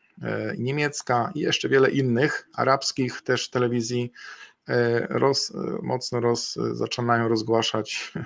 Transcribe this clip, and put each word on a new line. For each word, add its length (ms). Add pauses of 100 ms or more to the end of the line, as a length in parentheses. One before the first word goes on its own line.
(220)
e, 340
i 60
niemiecka, 720
i 40
jeszcze 300
wiele 220
innych, 640
arabskich 680
też 280
telewizji, 640 (580)
e, 400
roz-, 460
e, 260
mocno 380
roz-, 380 (140)
zaczynają 560
rozgłaszać, 880 (120)